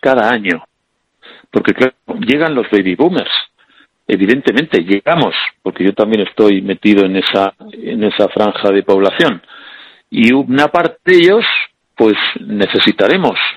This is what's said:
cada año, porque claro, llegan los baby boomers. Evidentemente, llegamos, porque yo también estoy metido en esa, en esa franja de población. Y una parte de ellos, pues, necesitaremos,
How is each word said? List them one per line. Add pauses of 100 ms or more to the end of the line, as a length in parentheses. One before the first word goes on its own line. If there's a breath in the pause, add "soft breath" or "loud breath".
cada
año, (880 loud breath)
porque
claro, (260)
llegan
los
baby
boomers. (760 soft breath)
Evidentemente,
llegamos, (280)
porque
yo
también
estoy
metido
en
esa, (180)
en
esa
franja
de
población. (680 loud breath)
Y
una
parte
de
ellos, (520)
pues, (240)
necesitaremos, (180)